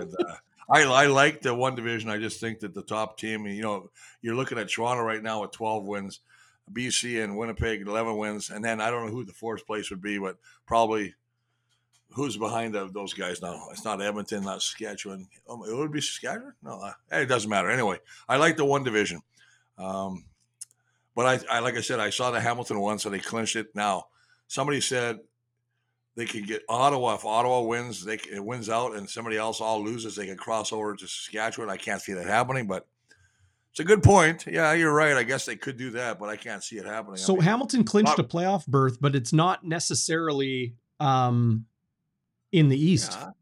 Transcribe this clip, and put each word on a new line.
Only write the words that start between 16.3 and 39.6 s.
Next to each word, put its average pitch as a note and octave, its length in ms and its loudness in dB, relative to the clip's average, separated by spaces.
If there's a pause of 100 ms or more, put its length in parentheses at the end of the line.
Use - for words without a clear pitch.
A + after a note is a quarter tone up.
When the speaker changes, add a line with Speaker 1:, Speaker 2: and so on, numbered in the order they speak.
Speaker 1:
No, B2+ 180 -14
uh, G2 120 -10 (180)
hey, D#3+ 120 0
it C3 40 0
doesn't A#2 240 0
matter. G2 200 2
Anyway, A2 280 2 (300)
I B2+ 80 2
like D#3+ 200 4
the D3+ 80 2
one C#3 200 2
division. G2+ 360 0 (580)
Um, F#2+ 460 -6 (920)
but B2 360 4
I, A#2+ 60 2
I, - 40 4
like A#2+ 160 0
I A2+ 60 -2
said, B2 180 -2
I G#2 100 0
saw B2 200 0
the A#2 100 0
Hamilton A#2+ 400 0
one, G#2 180 0
so G#2 120 -4
they G2 80 -4
clinched A2+ 380 -4
it. A2 180 -6
Now, G2+ 320 -2 (400)
somebody C#3 360 -2
said A#2+ 360 -2 (960)
they A#2 120 -6
could G#2+ 200 -8
get G#2+ 220 -6
Ottawa. B2 460 2
If G2+ 100 -8
Ottawa B2 380 2
wins, A#2 420 -4
they G#2+ 140 -6
c-, - 120 -14
it G2+ 140 -8
wins A2+ 240 -8
out A#2 260 0
and G2+ 140 -10
somebody A2+ 300 -4
else A2 240 -2
all A2 200 0
loses, A2 340 -6
they G2+ 100 -8
could F#2+ 120 -12
cross A2 340 -4
over G#2+ 220 -4
to F#2+ 120 -16
Saskatchewan. A2 640 -6
I F#2+ 80 -4
can't G2+ 240 -4
see G2+ 100 -8
that F2 140 -6
happening, B2 400 0
but F#2 200 -6 (840)
it's - 100 -10
a D#3 40 -2
good G3+ 180 6
point. E3+ 440 8
Yeah, D#3+ 280 2
you're E3 180 4
right. D3 240 6
I B2 60 4
guess B2+ 240 -2
they A#2 100 -6
could B2+ 220 -8
do B2+ 140 -6
that, A#2 260 -4
but G#2 100 -8
I G#2+ 80 -6
can't G#2+ 260 -10
see - 140 -12
it F#2+ 80 -10
happening. G2+ 300 -8
I - 80 -10
Speaker 2:
So F#3+ 120 4
Speaker 1:
mean, F3+ 80 4
Speaker 2:
Hamilton A#3 420 4
clinched G3+ 340 6
Speaker 1:
not - 80 2
Speaker 2:
a - 20 -14
playoff F3+ 380 0
berth, C3 340 4
but C#3+ 160 2
it's A#2+ 160 -2
not F3 320 4